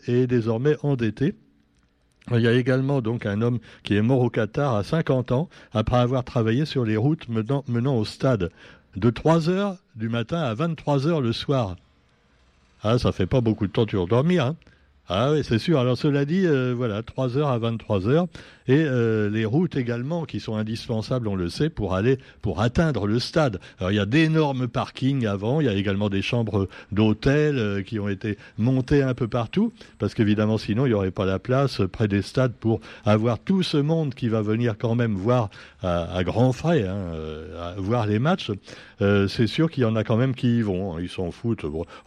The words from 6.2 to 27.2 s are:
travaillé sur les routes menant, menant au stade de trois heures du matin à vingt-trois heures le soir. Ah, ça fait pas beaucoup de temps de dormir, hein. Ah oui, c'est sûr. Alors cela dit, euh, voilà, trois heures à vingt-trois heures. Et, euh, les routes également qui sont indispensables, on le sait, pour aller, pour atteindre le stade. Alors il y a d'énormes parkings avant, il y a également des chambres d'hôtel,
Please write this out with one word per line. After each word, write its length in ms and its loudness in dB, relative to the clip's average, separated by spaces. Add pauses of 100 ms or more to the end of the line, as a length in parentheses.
travaillé 400 0
sur 220 -2
les 100 0
routes 320 0
menant, 400 -2
menant 300 0
au 80 0
stade 440 0 (460)
de 140 2
trois 400 2
heures 260 0 (220)
du 100 -4
matin 320 -4
à 140 -2
vingt-trois 520 -2
heures 140 2
le 140 0
soir. 420 -2 (1080)
Ah, 160 2
ça 140 2
fait 140 -2
pas 160 2
beaucoup 260 0
de 40 -8
temps 140 2
de 220 0
dormir, 380 2
hein. 100 -2 (520)
Ah 240 0
oui, 120 0
c'est 160 0
sûr. 200 2
Alors 200 0
cela 260 2
dit, 220 0
euh, 280 2
voilà, 280 -4
trois 340 -4
heures 120 0
à 100 0
vingt-trois 480 -2
heures. 180 4 (420)
Et, 160 6
euh, 460 2
les 160 -2
routes 300 0
également 500 -4
qui 140 -8
sont 160 -6
indispensables, 720 -4
on 80 -2
le 140 -2
sait, 200 -2
pour 240 -4
aller, 240 2 (240)
pour 180 -2
atteindre 460 0
le 140 0
stade. 400 0 (180)
Alors 140 -2
il 60 0
y 20 2
a 80 0
d'énormes 600 2
parkings 600 -2
avant, 340 0
il 60 2
y 20 2
a 60 0
également 340 0
des 140 0
chambres 440 0 (240)
d'hôtel, 680 2